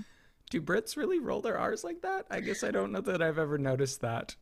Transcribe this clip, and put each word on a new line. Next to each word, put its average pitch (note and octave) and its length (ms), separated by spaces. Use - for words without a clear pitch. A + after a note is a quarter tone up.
do E3 120
Brits A3+ 360
really E4+ 220
roll - 220
their - 160
R's - 280
like E4+ 160
that? F#4+ 280
I - 120
guess G3 240
I - 60
don't G3 200
know G3 80
that F#3 220
I've D#3+ 180
ever D3 180
noticed C3+ 440
that. A2+ 400